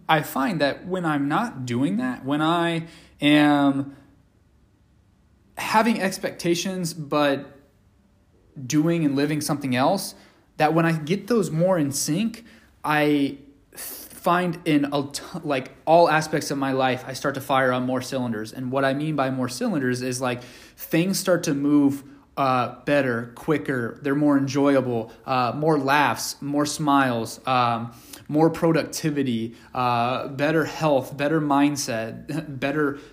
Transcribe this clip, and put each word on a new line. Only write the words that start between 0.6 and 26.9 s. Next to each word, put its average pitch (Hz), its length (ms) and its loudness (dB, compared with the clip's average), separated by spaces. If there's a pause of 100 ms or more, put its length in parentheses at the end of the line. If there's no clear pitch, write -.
that 139 260 -2
when 180 180 -4
I'm 143 240 0
not 175 380 -2
doing 135 320 0
that, 127 260 -6
when 143 160 -2
I 165 460 0 (340)
am 143 760 4 (1600)
having 220 420 2
expectations 185 960 -4
but 143 520 0 (1200)
doing 160 380 2
and 139 100 2
living 147 260 0
something 143 360 -2
else, 165 380 0 (420)
that 156 180 2
when 165 120 4
I 165 60 2
get 160 340 -4
those 202 240 0
more 175 280 2
in 139 140 0
sync, 202 520 -4 (380)
I 147 560 2 (360)
find - 920 -2
in 147 220 2
a 143 260 -2
t-, - 100 -10 (220)
like, 135 260 -2 (140)
all 170 240 6
aspects 156 420 0
of 143 80 -4
my 135 140 -2
life, 131 340 0
I 135 60 -10
start 139 240 -4
to 131 40 -6
fire 131 300 2
on 127 140 0
more 127 160 -2
cylinders. 120 520 -6
And 127 200 -8
what 135 120 0
I 135 100 2
mean 151 200 -2
by 135 160 0
more 127 180 -2
cylinders 127 540 -2
is, 127 180 -4
like, 123 220 -4 (340)
things 180 420 0
start 175 260 2
to 156 100 0
move, 143 480 4 (340)
uh, 127 480 0
better, 123 500 0
quicker. 143 680 -2
They're 139 120 0
more 147 220 4
enjoyable, 135 760 2 (140)
uh, 127 280 0
more 151 240 2
laughs, 135 640 0
more 143 260 -2
smiles, 135 800 0